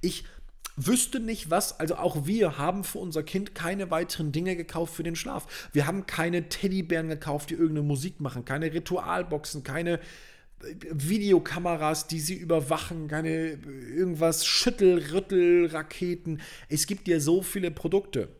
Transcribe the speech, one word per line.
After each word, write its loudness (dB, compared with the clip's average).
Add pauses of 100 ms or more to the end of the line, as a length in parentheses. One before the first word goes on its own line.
Ich -2 (520)
wüsste 2
nicht, -6
was, 0
also 0
auch 0
wir 2
haben -2
für -6
unser -4
Kind -4
keine -4
weiteren -2
Dinge 0
gekauft -4
für -4
den -4
Schlaf. -8
Wir 4
haben -2
keine 0
Teddybären 0
gekauft, -4
die -4
irgendeine 2
Musik -2
machen, -4
keine -2
Ritualboxen, -2
keine 0 (920)
Videokameras, 2
die -2
sie -2
überwachen, 0
keine -2
irgendwas, 0
Schüttel-, 4
Rüttel-, 6
Raketen. -4 (300)
Es 0
gibt -6
ja 4
so 4
viele -2
Produkte. -2 (100)